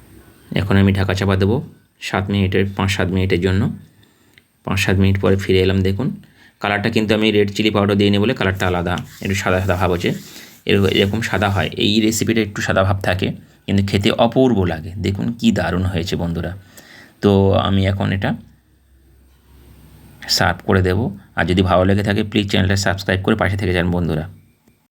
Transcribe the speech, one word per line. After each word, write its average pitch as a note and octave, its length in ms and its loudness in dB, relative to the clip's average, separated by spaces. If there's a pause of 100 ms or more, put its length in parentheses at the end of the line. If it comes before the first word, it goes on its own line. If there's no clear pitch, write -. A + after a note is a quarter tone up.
(540)
এখন G2 220 0
আমি G2 160 4
ঢাকা G2 220 0
চাপা G2 220 0
দেবো G#2 260 0 (380)
সাত G2+ 300 -4
মিনিটের, G2 360 2 (100)
পাঁচ G2 140 0
সাত F#2 180 -2
মিনিটের F#2 320 0
জন্য। F#2+ 300 0 (920)
পাঁচ G2 160 -4
সাত G2 160 2
মিনিট G2 240 4
পরে G2 160 2
ফিরে F#2+ 240 2
এলাম। F#2+ 220 2
দেখুন G2+ 340 -2 (440)
কালারটা G2+ 300 -2
কিন্তু G#2+ 240 0
আমি G#2+ 160 2
রেড G#2 260 2
চিলি G#2+ 140 2
পাউডার G2+ 260 2
দিইনি G2+ 220 2
বলে A2+ 160 0
কালারটা F#2+ 320 -2
আলাদা, F2 320 -2 (240)
একটু G2 120 -2
সাদা F#2+ 260 0
সাদা F#2 140 0
ভাব F#2+ 160 0
হচ্ছে। F2+ 240 -2 (500)
এর-, G2 240 2
এরকম G#2 340 0
সাদা G2+ 260 -2
হয়, F#2+ 280 0
এই G#2 240 0
রেসিপিটা G#2+ 400 0
একটু G#2 220 -4
সাদা F#2+ 200 0
ভাব G2 200 0
থাকে, F#2 260 -2 (380)
কিন্তু G2 200 0
খেতে G2+ 240 0
অপূর্ব A#2 540 2
লাগে। E2 320 -6
দেখুন G2+ 360 -4
কি A2+ 200 0
দারুণ F2+ 320 0
হয়েছে F2+ 320 -4
বন্ধুরা। E2+ 400 -4 (640)
তো G2 320 4
আমি F#2+ 340 2
এখন G2 260 -2
এটা G#2+ 220 -2 (1900)
সার্ভ F2+ 380 -2
করে F#2+ 160 2
দেবো। G2 340 -2 (200)
আর F2 100 0
যদি F2+ 160 2
ভালো F2+ 220 2
লেগে G2+ 180 2
থাকে G#2 220 -2
প্লিজ G#2 260 -2
চ্যানেলটা G2 260 2
সাবস্ক্রাইব F#2+ 460 -2
করে A2 140 0
পাশে F#2 200 0
থেকে F#2+ 160 -2
যান F2+ 180 0
বন্ধুরা। E2 380 -2 (600)